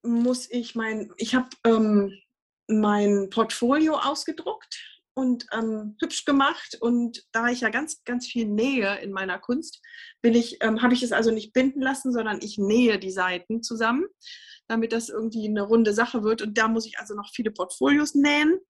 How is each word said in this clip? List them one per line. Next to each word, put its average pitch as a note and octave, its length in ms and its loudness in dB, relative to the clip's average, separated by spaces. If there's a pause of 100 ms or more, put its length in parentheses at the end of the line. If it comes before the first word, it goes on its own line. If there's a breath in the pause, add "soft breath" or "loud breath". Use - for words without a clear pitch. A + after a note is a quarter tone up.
muss A#3+ 480 0
ich A#3+ 260 -6
mein, A3 420 -6
ich - 180 -2
hab, B3+ 140 2 (160)
ähm, G#3+ 460 4 (560)
mein G#3 600 2
Portfolio C4+ 680 2
ausgedruckt - 960 -6 (260)
und, B3+ 360 -2
ähm, G#3+ 480 -4
hübsch - 240 -6
gemacht. C#4+ 560 0
Und A#3+ 500 0
da A3+ 160 0
ich B3 140 -2
ja A3+ 80 0
ganz, C4+ 340 -6
ganz B3 240 -6
viel A#3 180 -2
nähe G#3 540 0
in G3+ 140 -10
meiner F#3+ 260 -4
Kunst, - 420 -6 (400 loud breath)
bin A#3 140 4
ich, A#3 260 2
ähm, A3 200 0
habe B3 120 4
ich B3 100 0
es A#3 100 -2
also A3+ 180 2
nicht A3 220 -6
binden C4 280 0
lassen, C4 300 -2
sondern A3+ 300 -4
ich G#3+ 160 -10
nähe G#3+ 420 4
die F#3+ 120 -8
Seiten F#3 520 -4
zusammen, A#3 440 -2 (600 loud breath)
damit A3+ 240 -2
das A3+ 160 -4
irgendwie A3 400 -6
eine G#3 140 0
runde G#3+ 320 4
Sache A3+ 300 0
wird. A3+ 180 0
Und G#3+ 160 -4
da A3+ 100 4
muss A3+ 180 0
ich - 140 -14
also G#3+ 160 -12
noch G3+ 180 -14
viele A3 180 -4
Portfolios C#4+ 640 2
nähen. D4 460 4 (100)